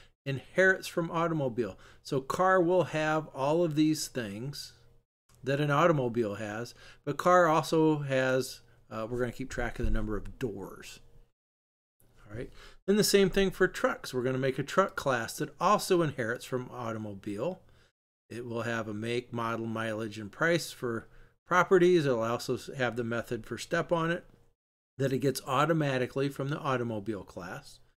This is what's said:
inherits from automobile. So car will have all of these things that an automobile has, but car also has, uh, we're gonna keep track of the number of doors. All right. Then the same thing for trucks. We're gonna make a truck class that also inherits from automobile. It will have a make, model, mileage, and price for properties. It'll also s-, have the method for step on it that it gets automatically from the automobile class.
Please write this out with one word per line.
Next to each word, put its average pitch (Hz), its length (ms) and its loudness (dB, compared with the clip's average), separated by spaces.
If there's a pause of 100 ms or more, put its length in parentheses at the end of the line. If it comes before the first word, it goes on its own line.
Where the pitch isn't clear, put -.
(260)
inherits 180 640 2
from 170 220 -2
automobile. 147 680 -2 (240)
So 139 180 -2
car 185 400 4
will 175 220 4
have 156 460 0
all 147 340 2
of 156 120 0
these 151 320 2
things 117 680 -8 (680)
that 139 160 0
an 147 120 2
automobile 123 640 2
has, 110 400 -8 (300)
but 143 120 -4
car 180 300 6
also 156 520 4
has, 131 600 0 (320)
uh, 110 180 -8
we're 120 100 -4
gonna 120 120 -2
keep 131 180 -10
track 120 300 -6
of 120 60 0
the 110 60 4
number 107 240 0
of 95 220 -8
doors. 98 640 -8 (1300)
All 104 80 -12
right. - 120 -10 (380)
Then 196 80 4
the 208 80 6
same 196 260 6
thing 196 220 2
for 185 160 2
trucks. - 460 -4
We're 123 100 -2
gonna 131 140 0
make 131 200 -2
a 139 60 -2
truck - 320 0
class 120 420 -2
that 151 220 -6
also 185 420 4
inherits 127 440 -4
from 123 260 -6
automobile. 110 880 -6 (680)
It 117 160 -10
will 117 180 -4
have 113 240 -4
a 110 60 -6
make, 117 380 -4
model, 113 340 -4
mileage, 110 520 -6
and 107 140 -12
price 165 400 0
for 117 360 -6 (380)
properties. 175 600 6
It'll 120 180 2
also 117 320 -2
s-, - 220 -10
have 120 180 0
the 120 80 -2
method 117 420 -4
for 113 120 -8
step - 340 -2
on 165 180 0
it 170 140 -4 (760)
that 135 140 0
it 135 80 0
gets 135 260 0
automatically 139 840 0
from 135 200 -6
the 151 100 -4
automobile 113 640 -4
class. 95 560 -14 (180)